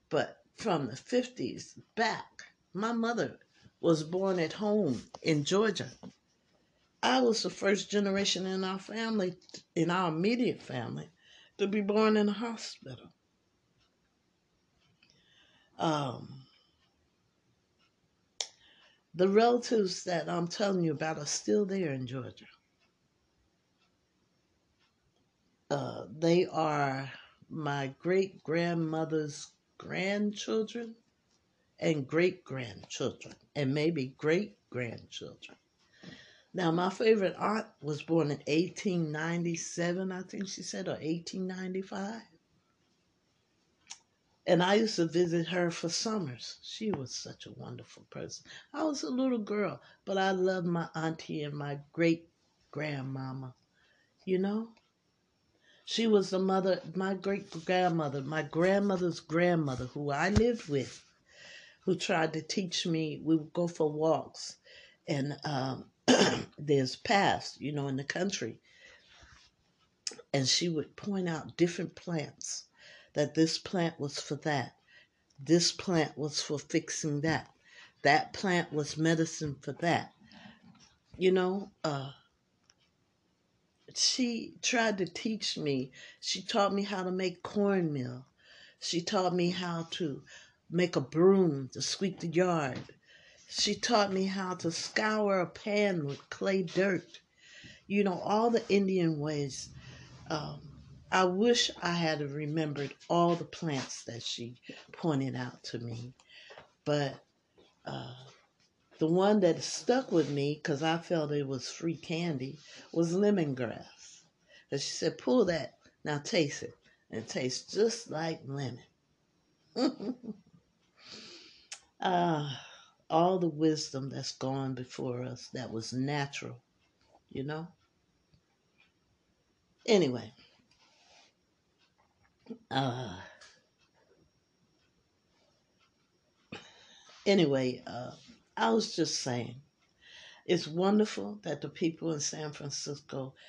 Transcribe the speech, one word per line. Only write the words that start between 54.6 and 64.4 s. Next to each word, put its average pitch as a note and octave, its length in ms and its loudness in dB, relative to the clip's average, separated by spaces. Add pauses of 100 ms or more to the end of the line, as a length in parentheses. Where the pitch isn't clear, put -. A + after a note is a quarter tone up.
She - 220 0
was G3+ 240 6
the F#3+ 80 0
mother, F#3+ 420 2 (140)
my F#3+ 220 -2
great-grandmother, F3+ 1080 0
my D3+ 220 -4
grandmother's F3+ 760 2
grandmother, D#3 680 2
who C#3+ 260 -4
I D3+ 180 2
lived A3 400 4
with, C3 340 -2 (760)
who F#3 160 0
tried D#3+ 380 0
to D#3 100 -4
teach - 420 -4
me. D#3+ 380 0
We D#3+ 140 4
would D3+ 140 -4
go F3 160 0
for E3 240 0
walks, D3+ 640 -2 (500)